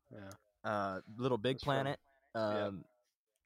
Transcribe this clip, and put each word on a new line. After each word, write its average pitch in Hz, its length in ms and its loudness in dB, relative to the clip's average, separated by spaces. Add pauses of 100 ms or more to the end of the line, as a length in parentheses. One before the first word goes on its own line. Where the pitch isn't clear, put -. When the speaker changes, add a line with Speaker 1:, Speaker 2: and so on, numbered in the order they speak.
(140)
Speaker 1:
yeah. 101 560 -10
Speaker 2:
uh, 98 300 0 (180)
Little 127 200 4
Big 127 180 2
Speaker 1:
It's - 80 -8
from 139 100 4
Speaker 2:
Planet. 135 240 0 (380)
Speaker 1:
Yep. 110 80 2 (240)
Speaker 2:
Um, 95 160 -8 (600)